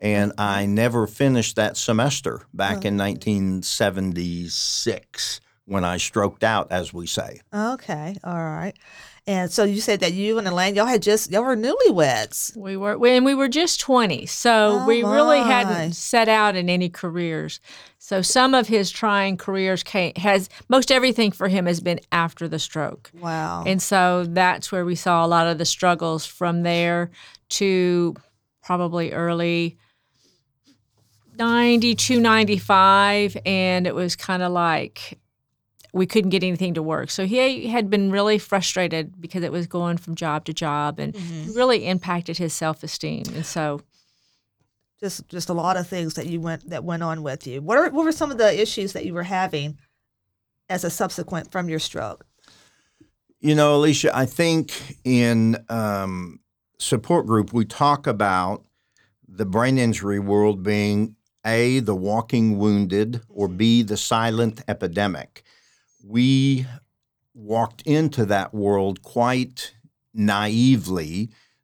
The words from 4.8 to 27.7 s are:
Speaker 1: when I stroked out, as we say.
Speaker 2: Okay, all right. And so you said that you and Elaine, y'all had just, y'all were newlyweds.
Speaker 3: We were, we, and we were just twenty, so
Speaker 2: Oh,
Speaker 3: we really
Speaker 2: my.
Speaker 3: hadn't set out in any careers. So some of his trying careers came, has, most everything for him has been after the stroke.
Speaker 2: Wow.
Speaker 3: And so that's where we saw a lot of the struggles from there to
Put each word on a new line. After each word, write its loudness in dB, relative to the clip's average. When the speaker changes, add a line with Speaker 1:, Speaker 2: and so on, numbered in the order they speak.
Speaker 1:
when -4
I -2
stroked -2
out, 0
as -4
we -10
say. -8
Speaker 2:
Okay, -6
all -8
right. -8
And -2
so 2
you 2
said 0
that 0
you 0
and -2
Elaine, 0
y'all 4
had 2
just, 2
y'all 2
were 2
newlyweds. 0
Speaker 3:
We -8
were, -4
we, 4
and 4
we 4
were 2
just 0
twenty, 0
so 4
Speaker 2:
Oh, -4
Speaker 3:
we 4
really 6
Speaker 2:
my. 2
Speaker 3:
hadn't 2
set 0
out 4
in -2
any 2
careers. -6
So -4
some 2
of 4
his 0
trying 0
careers -4
came, -2
has, 2
most 4
everything 4
for -4
him 0
has 0
been -4
after -2
the -6
stroke. -8
Speaker 2:
Wow. -6
Speaker 3:
And 0
so 2
that's 0
where -2
we -2
saw 2
a 2
lot 4
of 0
the -4
struggles -2
from -2
there 0
to 0